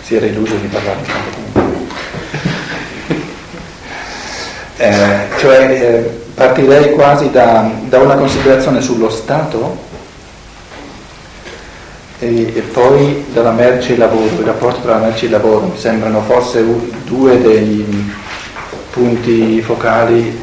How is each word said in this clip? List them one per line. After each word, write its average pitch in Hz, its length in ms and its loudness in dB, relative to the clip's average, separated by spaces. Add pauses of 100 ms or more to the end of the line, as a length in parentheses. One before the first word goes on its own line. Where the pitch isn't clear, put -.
si 117 120 -4
era 107 100 0
illuso 107 300 -2
di 101 120 -6
parlare 101 320 -6
in - 60 -10
quanto - 320 -8 (160)
comunità. - 420 -4 (1120)
<laughs> - 220 -6 (1500)
Eh, 101 500 2 (100)
cioè, 131 320 6
eh, 120 500 0 (140)
partirei 143 600 4
quasi 147 360 4
da, 113 400 4 (140)
da - 160 2
una 139 160 6
considerazione 131 680 2
sullo 110 300 0
Stato 143 640 -4 (2500)
e, 117 380 0
e 117 60 -2
poi 139 680 2
dalla 117 200 2
merce 123 380 2
e 123 40 2
il 117 60 0
lavoro, 113 260 2 (140)
il 110 60 0
rapporto 120 360 -2
tra 120 140 0
la 110 100 0
merce 113 180 -2
e - 20 -2
il 110 60 0
lavoro. 104 360 2
Mi 87 100 -6
sembrano 110 460 -2
forse 123 380 0
u-, 117 300 0 (140)
due 127 340 4
dei 104 720 2 (760)
punti 117 720 2
focali 117 800 0